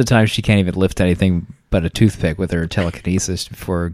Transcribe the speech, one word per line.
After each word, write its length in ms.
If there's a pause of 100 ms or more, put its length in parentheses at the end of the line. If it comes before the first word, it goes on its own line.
the 60
time 160
she 160
can't 160
even 160
lift 260
anything 460 (240)
but 140
a 60
toothpick 480
with 120
her 160
telekinesis 800
before 480